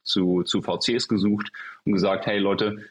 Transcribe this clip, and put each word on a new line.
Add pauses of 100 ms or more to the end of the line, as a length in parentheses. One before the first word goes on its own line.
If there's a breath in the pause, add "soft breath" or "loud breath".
zu,
zu
V
Cs
gesucht (320 loud breath)
und
gesagt,
„Hey
Leute, (120 loud breath)